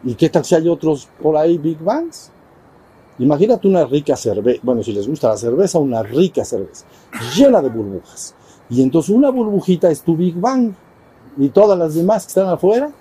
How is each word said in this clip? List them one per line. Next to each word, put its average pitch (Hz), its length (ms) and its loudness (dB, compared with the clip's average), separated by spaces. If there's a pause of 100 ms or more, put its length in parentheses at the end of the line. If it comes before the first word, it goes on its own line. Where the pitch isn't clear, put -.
¿Y 123 120 -4
qué 160 140 0
tal 160 160 0
si 180 100 2
hay 165 120 2
otros 160 400 -2 (140)
por 151 160 0
ahí 170 200 2
Big 156 220 -4
Bangs? 294 520 -6 (880)
Imagínate 170 480 2
una 160 180 4
rica 139 300 -2
cerve-, 117 460 0
bueno, 117 220 -2
si 110 100 -6
les 101 140 -4
gusta 135 220 -2
la 107 80 0
cerveza, 139 420 0
una 123 240 -2
rica 131 420 -2
cerveza, - 400 -10 (500)
llena 240 260 4
de 131 80 -2
burbujas. 101 640 -10 (340)
Y 120 120 0
entonces 139 340 2
una 277 160 4
burbujita 196 580 0
es 151 120 -2
tu 165 140 0
Big 170 200 -2
Bang, 233 380 0 (640)
y 139 120 0
todas 202 280 4
las 160 160 -2
demás 185 300 0
que - 60 -20
están 190 180 0
afuera. 220 540 0